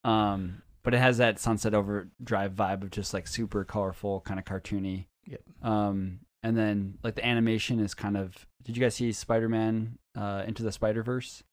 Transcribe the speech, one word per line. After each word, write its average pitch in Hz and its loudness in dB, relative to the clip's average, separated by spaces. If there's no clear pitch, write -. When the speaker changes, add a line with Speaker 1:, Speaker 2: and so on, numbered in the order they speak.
Speaker 1:
Um, 101 2
but 123 2
it - 6
has 127 6
that 113 4
Sunset 110 2
Overdrive 101 0
vibe 98 0
of 98 -8
just, 98 -6
like, 95 -4
super 107 -2
colorful, 98 -2
kinda 95 -6
cartoony. 95 -4
Speaker 2:
Yep. - -14
Speaker 1:
Um, 101 0
and 113 2
then, 101 0
like, 110 -2
the 110 -4
animation 117 2
is 104 0
kind 104 -2
of, 95 -4
did 117 -8
you 123 0
guys 120 2
see 120 0
Spider-Man, 113 0
uh, 101 -2
Into 110 -6
the 107 0
Spider-Verse? 113 -2